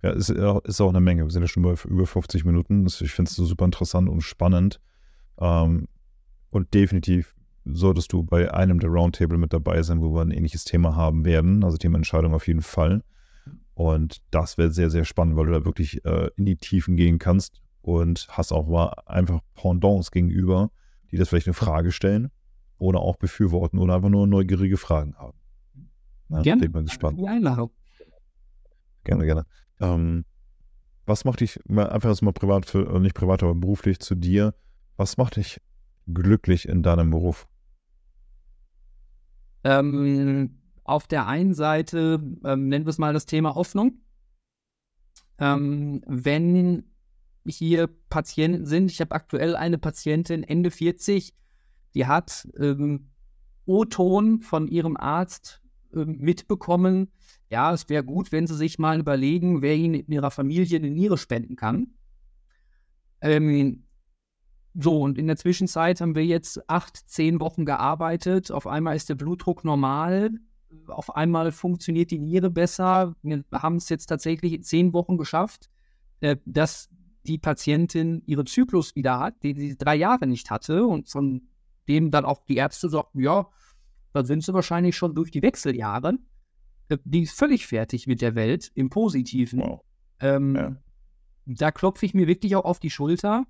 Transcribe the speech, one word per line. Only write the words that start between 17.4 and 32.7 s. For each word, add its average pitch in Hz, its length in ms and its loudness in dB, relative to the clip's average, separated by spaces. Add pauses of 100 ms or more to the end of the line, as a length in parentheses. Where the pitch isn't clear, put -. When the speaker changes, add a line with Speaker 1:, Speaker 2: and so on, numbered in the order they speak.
Speaker 1:
und 85 500 0
hast - 220 -4
auch 78 160 -2
mal 85 220 2 (160)
einfach 85 340 0 (140)
Pendants 92 560 2
gegenüber, 92 600 2 (400)
die - 60 -6
das 90 140 2
vielleicht 87 160 2
eine 90 80 0
Frage 82 360 0
stellen 104 400 0 (480)
oder 92 220 2
auch 87 160 -2
befürworten 90 600 0
oder 90 160 2
einfach 95 160 2
nur 101 160 4
neugierige 95 500 2
Fragen 76 400 -2
haben. - 220 -18 (880)
Ja, - 140 -2
Speaker 2:
Gerne. 220 180 4
Speaker 1:
bin - 80 2
ich 82 60 -6
mal 80 100 -2
gespannt. 78 340 -4
Speaker 2:
Danke 185 40 -4
für 196 40 -4
die 214 100 -2
Einladung. 127 340 0 (1300)
Speaker 1:
Gerne, 85 200 0
gerne. 78 220 0 (340)
Ähm, 85 460 0 (800)
was 104 180 -2
macht 127 160 0
dich, 113 260 -2
mal 104 220 2
einfach 110 220 0
jetzt 101 100 2
mal 101 120 2
privat, 98 340 0
für, 98 280 0